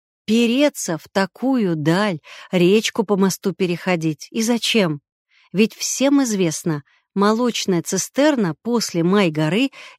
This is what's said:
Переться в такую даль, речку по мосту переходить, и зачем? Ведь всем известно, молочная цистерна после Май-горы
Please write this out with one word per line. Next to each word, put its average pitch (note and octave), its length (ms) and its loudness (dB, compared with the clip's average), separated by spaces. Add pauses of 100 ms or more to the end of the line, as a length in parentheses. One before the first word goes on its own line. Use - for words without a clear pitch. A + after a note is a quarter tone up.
(240)
Переться A#3 720 0
в - 140 -12
такую G3+ 640 -2
даль, E3 460 0 (320)
речку F#3+ 500 2
по G3+ 140 -2
мосту F#3+ 360 -2
переходить, E3+ 800 -4
и A#3 120 -4
зачем? G#3+ 580 0 (520)
Ведь G#3 220 2
всем C#4 480 0
известно, F3 640 -2 (300)
молочная G#3 680 0
цистерна A#3 800 0
после A3 420 -2
Май-горы F3+ 640 0 (280)